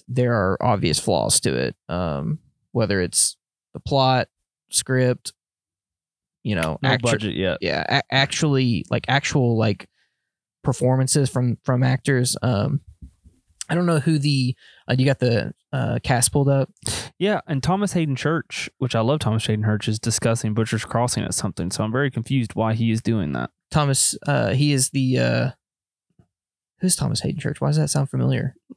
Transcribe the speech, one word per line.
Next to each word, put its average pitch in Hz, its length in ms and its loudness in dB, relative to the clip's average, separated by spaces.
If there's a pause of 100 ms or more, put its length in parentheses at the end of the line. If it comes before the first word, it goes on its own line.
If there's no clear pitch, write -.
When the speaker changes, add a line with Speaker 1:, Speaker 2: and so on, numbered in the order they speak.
Speaker 1:
there 123 260 2
are 95 300 2
obvious 92 360 2
flaws 69 420 0
to 69 140 -2
it. 62 200 -2 (140)
Um, 82 500 -4 (320)
whether 101 300 0
it's - 360 -2 (360)
the - 60 -12
plot, 131 500 2 (400)
script, 127 640 0 (1080)
you 107 120 -2
know, 80 260 -2
Speaker 2:
No 135 80 0
Speaker 1:
actu- 117 220 0
Speaker 2:
budget 107 240 -2
yet. 90 260 0
Speaker 1:
yeah, 78 220 -2 (160)
a-, - 140 -8
actually, 131 800 2
like, 117 160 -2
actual, 123 500 2
like, 110 300 0 (760)
performances 131 640 2
from, 123 340 0
from 127 200 2
actors. 127 580 2
Um, 117 400 0 (880)
I - 60 -6
don't 175 140 2
know 160 120 4
who 156 200 2
the, 135 360 2 (320)
uh, 120 100 0
you 131 80 4
got 135 140 2
the, 117 340 0 (200)
uh, 117 300 -2
cast 123 280 0
pulled 143 180 2
up? 135 220 0 (460)
Speaker 2:
Yeah, 196 300 0
and 139 160 -4
Thomas 190 300 0
Hayden 156 220 0
Church, - 640 -4
which 127 180 -2
I 113 40 2
love 131 200 2
Thomas 110 280 0
Hayden 107 180 0
Church, 107 220 0
is 110 100 0
discussing 113 560 0
Butcher's 110 320 -2
Crossing 117 380 0
at - 100 -4
something, 92 380 -4
so - 120 -4
I'm 110 80 -4
very 135 200 0
confused 120 420 -2
why 110 220 0
he 113 160 0
is 110 100 0
doing 101 320 0
that. 60 160 -4 (220)
Speaker 1:
Thomas, 143 440 0 (120)
uh, 123 260 0
he 147 180 2
is 131 200 0
the, 131 280 0
uh, 120 300 0 (1300)
who's 185 160 2
Thomas 120 260 -2
Hayden - 200 -4
Church? 131 180 -6
Why 139 100 0
does 151 80 2
that 151 120 0
sound 139 220 -2
familiar? 127 440 -2 (220)